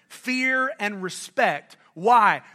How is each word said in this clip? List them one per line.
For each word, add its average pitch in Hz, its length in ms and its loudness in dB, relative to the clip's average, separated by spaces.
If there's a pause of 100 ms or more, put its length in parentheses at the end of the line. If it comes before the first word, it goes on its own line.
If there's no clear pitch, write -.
fear 262 720 -4
and 208 200 -6
respect. 185 760 -4 (180)
Why? 196 480 4 (120)